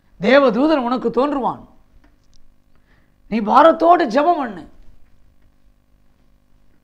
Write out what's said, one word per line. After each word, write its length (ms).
தேவதூதன் 680
உனக்கு 220
தோன்றுவான், 580
நீ 120
பாரத்தோடு 640
ஜெபம் 220
பண்ணு, 320